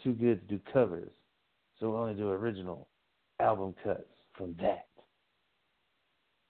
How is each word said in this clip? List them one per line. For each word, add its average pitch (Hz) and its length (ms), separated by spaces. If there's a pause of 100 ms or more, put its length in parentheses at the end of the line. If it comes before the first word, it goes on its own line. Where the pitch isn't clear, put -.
too 127 80
good 113 340
to 101 100
do 95 40 (120)
covers, 92 380 (680)
so 110 100
we'll 110 100
only 113 140
do 104 140
original 95 580 (540)
album 98 420
cuts 98 220 (320)
from 87 240
that. - 260 (1600)